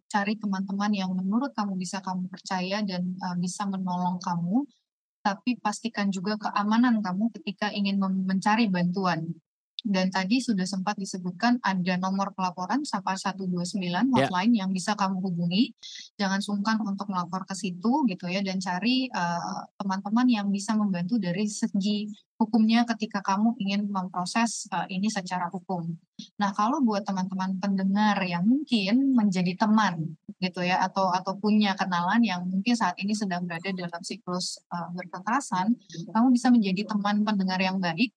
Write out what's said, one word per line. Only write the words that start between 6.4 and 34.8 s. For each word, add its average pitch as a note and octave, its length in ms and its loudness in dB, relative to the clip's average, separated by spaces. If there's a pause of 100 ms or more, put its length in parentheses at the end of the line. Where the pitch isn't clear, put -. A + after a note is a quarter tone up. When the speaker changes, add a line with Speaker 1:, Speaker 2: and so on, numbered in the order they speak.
Speaker 1:
keamanan A3 640 2
kamu G#3 340 -2
ketika G#3 320 -4
ingin G3+ 300 0
mem-, F#3+ 260 0
mencari G3+ 460 2
bantuan. F3+ 560 0 (560)
Dan F#3+ 320 2
tadi F#3+ 240 2
sudah A3 240 0
sempat F#3+ 320 -2
disebutkan G3 640 -2
ada F#3 400 0
nomor G3 320 -2
pelaporan F#3 560 -2
sapa F#3+ 320 -4
satu F#3+ 320 -4
dua F3 160 -2
sembilan F3+ 480 0
Speaker 2:
Ya. C#3 160 4
Speaker 1:
hotline G3 240 4
yang F#3+ 160 0
bisa F#3+ 240 -2
kamu G3 240 0
hubungi. F3+ 560 0 (400)
Jangan G3 240 0
sungkan G#3 420 0
untuk G3+ 300 -4
melapor F3+ 320 -4
ke F#3+ 160 -10
situ G#3+ 480 0
gitu F3+ 240 -2
ya, G3 160 -2
dan F#3+ 160 -4
cari, A3+ 480 0
eh, F3 320 -2 (320)
teman-teman G3+ 560 2
yang G#3 160 2
bisa G3+ 320 0
membantu F#3 400 0
dari F#3+ 320 0
segi G#3 560 -2 (260)
hukumnya A3 520 4
ketika A3 400 -4
kamu G#3+ 320 2
ingin G3+ 300 0
memproses, F#3+ 800 -2
eh, F3 200 -2
ini F#3+ 180 -2
secara F3+ 420 -2
hukum. F3 460 -4 (440)
Nah, G3+ 120 2
kalau A3 280 0
buat G#3+ 240 2
teman-teman F#3+ 560 -2
pendengar G3+ 640 2
yang F3 220 -2
mungkin B3 720 4
menjadi F#3+ 420 4
teman F#3+ 580 2 (280)
gitu F#3 160 -4
ya, F3+ 240 2
atau, F#3+ 260 0
atau F#3 300 -2
punya G#3 400 2
kenalan F#3 400 2
yang F#3 240 2
mungkin F#3+ 320 0
saat G#3 240 0
ini G3+ 160 -2
sedang F3+ 320 -2
berada E3+ 240 -6
dalam F3+ 320 -6
siklus, F3+ 560 -6 (100)
eh, F3 220 -8